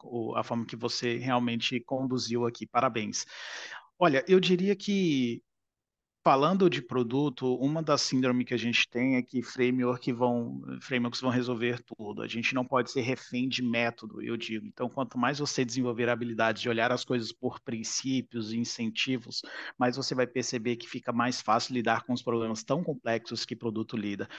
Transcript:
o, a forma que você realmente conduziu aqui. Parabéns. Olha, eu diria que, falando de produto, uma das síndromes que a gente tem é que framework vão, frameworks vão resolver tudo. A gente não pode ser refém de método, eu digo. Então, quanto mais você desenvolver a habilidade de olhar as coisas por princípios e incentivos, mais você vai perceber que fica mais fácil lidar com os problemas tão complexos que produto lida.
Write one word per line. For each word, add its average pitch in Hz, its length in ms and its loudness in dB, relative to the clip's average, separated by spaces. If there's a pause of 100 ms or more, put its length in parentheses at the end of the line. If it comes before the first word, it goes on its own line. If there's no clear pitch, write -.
o, 117 320 -6
a 113 80 0
forma 117 200 -2
que 117 120 -12
você 117 400 -2
realmente 120 640 0
conduziu 120 640 -2
aqui. 113 220 -6
Parabéns. 113 580 0 (720)
Olha, 143 300 6
eu 185 100 8
diria 185 380 4
que, 156 640 2 (800)
falando 165 460 6
de 143 140 0
produto, 127 760 0
uma 147 260 0
das 147 200 4
síndromes 127 420 2
que - 80 -6
a 120 60 2
gente 117 320 2
tem 127 260 2
é 123 60 2
que 123 200 -4
framework 127 720 0
vão, 120 480 0 (220)
frameworks 120 400 -2
vão 127 80 2
resolver 120 520 0
tudo. 104 380 -10
A 113 80 -6
gente 113 260 -2
não 131 80 0
pode 123 280 0
ser 139 100 -2
refém 127 480 -2
de 123 140 -2
método, 117 580 -2
eu 117 160 -4
digo. 110 300 -6
Então, 123 200 -6
quanto 127 300 -4
mais 131 220 0
você 139 260 0
desenvolver 120 460 0
a - 20 4
habilidade 113 480 0
de 120 80 -4
olhar 117 240 4
as 123 140 -2
coisas 117 260 0
por - 280 -6
princípios 120 920 -4
e 117 60 -2
incentivos, 117 840 -2 (380)
mais 123 180 2
você 135 180 -4
vai 127 120 2
perceber 120 500 -2
que - 100 -12
fica 127 240 -8
mais 120 300 2
fácil 117 320 2
lidar 113 320 2
com - 80 -2
os 123 100 -2
problemas 113 400 -2
tão - 220 0
complexos 117 600 -4
que 117 100 -6
produto 110 400 -4
lida. 101 320 -4 (100)